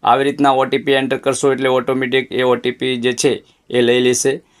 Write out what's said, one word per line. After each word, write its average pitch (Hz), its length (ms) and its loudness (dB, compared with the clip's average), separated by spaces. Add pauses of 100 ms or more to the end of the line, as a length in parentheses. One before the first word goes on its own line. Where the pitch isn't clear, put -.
આવી 131 200 2
રીતના 139 280 0
ઓ 131 140 2
ટી 127 120 -4
પી 135 140 -2
એન્ટર 135 260 0
કરશો 135 360 0
એટલે 131 160 -2
ઓટોમેટિક 127 600 -2
એ 120 100 -2
ઓ 123 140 2
ટી 123 160 -4
પી 127 260 -4
જે 123 160 -2
છે 123 300 -2 (260)
એ 123 120 0
લઈ 120 180 4
લેશે 127 420 0 (200)